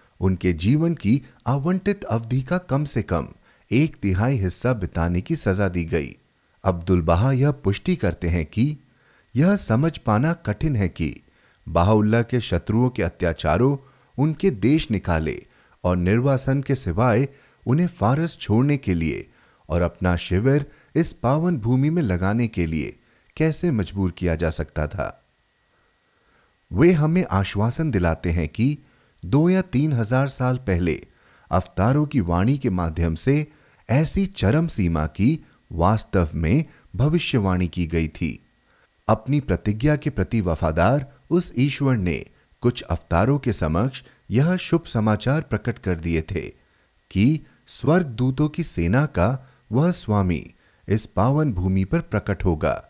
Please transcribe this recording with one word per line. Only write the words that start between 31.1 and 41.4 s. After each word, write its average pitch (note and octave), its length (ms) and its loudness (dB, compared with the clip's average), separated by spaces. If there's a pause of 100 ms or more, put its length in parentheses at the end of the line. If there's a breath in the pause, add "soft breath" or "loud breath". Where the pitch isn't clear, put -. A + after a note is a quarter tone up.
अवतारों A#2 540 0
की C#3+ 140 -2
वाणी F#2 380 2
के B2+ 120 -2
माध्यम E2+ 460 0
से D3 320 0 (420 soft breath)
ऐसी D#3+ 360 2
चरम D#3 420 0
सीमा E2 400 0
की C#3 380 0 (260 soft breath)
वास्तव F2 640 0
में F2 300 2 (300 loud breath)
भविष्यवाणी G#2 720 0
की E2+ 200 -4
गई E2 200 -2
थी। D2+ 380 -8 (600 soft breath)
अपनी C3 320 0
प्रतिज्ञा G#2+ 560 -2
के D3 140 -4
प्रति G#2+ 320 -2
वफादार F2 720 0 (160 soft breath)
उस F3+ 280 -2